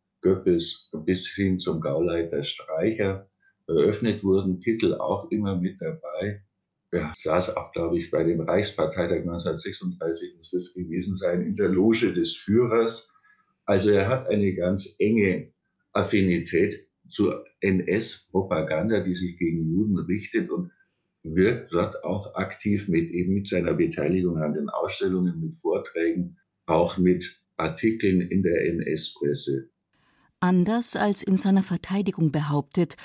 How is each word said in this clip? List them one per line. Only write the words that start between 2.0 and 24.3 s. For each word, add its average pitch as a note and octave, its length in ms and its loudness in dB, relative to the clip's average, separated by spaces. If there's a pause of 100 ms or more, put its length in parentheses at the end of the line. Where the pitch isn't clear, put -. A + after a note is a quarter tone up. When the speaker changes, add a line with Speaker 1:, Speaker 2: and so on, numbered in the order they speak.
Speaker 1:
Streicher, G2 880 -4 (360)
eröffnet G2 560 2
wurden. F#2+ 380 0
Kittel A2+ 400 0
auch - 300 -4
immer G2+ 260 -2
mit F2+ 240 -4
dabei. F2+ 640 -6 (480)
Er E2+ 240 -2
saß E2+ 420 -2
auch, - 160 -10
glaube E2+ 240 -2
ich, E2+ 140 -4
bei D#2 120 2
dem D#2+ 200 0
Reichsparteitag E2+ 800 0
neunzehnhundertsechsunddreißig, F2 1120 -6
muss - 140 -20
das F2+ 240 -6
gewesen F2+ 420 -4
sein, F2+ 240 0
in F#2 160 -2
der F#2+ 140 2
Loge G#2 420 4
des F2 240 -2
Führers. A2+ 760 2 (540)
Also G2+ 280 4
er G2 160 4
hat B2+ 180 0
eine G2+ 260 2
ganz F#2 460 -2
enge G#2 560 2 (380)
Affinität F#2 840 2 (300)
zur - 380 -2 (140)
N-S-Propaganda, F#2 1400 0
die F2+ 140 -2
sich F2+ 240 -6
gegen E2 320 -2
Juden G2 300 2
richtet, F#2 500 -2
und F2+ 200 -6 (520)
wirkt F#2 520 0
dort - 280 0
auch F#2 320 -4
aktiv F#2+ 540 -2
mit, E2 220 2
eben F2+ 240 0
mit G2 120 -2
seiner E2+ 280 0
Beteiligung E2 640 0